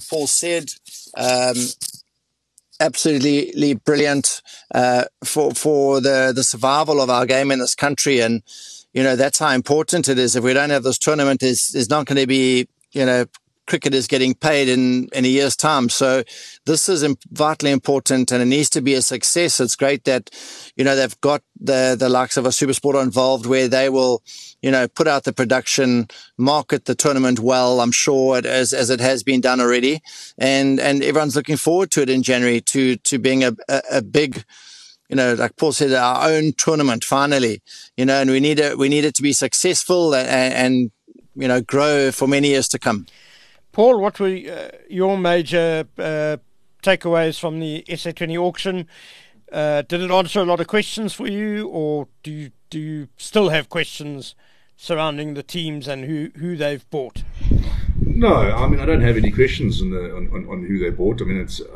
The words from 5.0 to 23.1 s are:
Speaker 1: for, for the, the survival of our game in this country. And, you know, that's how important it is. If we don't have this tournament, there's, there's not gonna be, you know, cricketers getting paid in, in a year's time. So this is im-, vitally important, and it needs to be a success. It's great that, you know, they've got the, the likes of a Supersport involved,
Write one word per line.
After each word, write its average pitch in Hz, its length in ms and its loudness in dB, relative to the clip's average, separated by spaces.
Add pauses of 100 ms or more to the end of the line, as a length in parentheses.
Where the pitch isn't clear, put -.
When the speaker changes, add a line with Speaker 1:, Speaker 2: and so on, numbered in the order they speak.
Speaker 1:
for, 143 280 0
for 139 480 2
the, 131 340 2
the 127 100 0
survival 143 560 2
of 127 80 2
our 123 160 2
game 131 260 2
in 135 80 0
this 123 160 -2
country. 143 460 0
And, 113 220 0 (500)
you 131 100 0
know, 131 140 4
that's 135 220 0
how 151 120 0
important 147 580 0
it 131 100 2
is. 123 180 0
If 117 80 0
we 127 80 2
don't 143 180 0
have 139 120 0
this 127 160 -2
tournament, 139 420 2
there's, 127 280 0
there's 123 200 -2
not 147 180 0
gonna 139 200 2
be, 127 420 2 (240)
you 135 140 0
know, 123 200 2 (400)
cricketers 135 400 0
getting 131 260 2
paid 143 360 0
in, 127 400 0
in 131 160 -2
a 127 40 2
year's 135 280 2
time. 143 320 0
So 131 340 0 (440)
this 156 220 0
is 170 140 0
im-, 143 160 -2 (140)
vitally 151 400 0
important, 135 580 0
and 123 100 2
it 120 60 2
needs 139 240 2
to 160 100 -2
be 135 140 2
a 127 80 0
success. 156 560 -2
It's 123 160 0
great 139 300 -2
that, 127 260 -2 (460)
you 131 80 0
know, 135 100 4
they've 131 260 -2
got 147 220 0 (180)
the, 131 380 2
the 131 100 2
likes 127 280 0
of 127 100 0
a 127 40 2
Supersport 135 520 0
involved, 127 420 0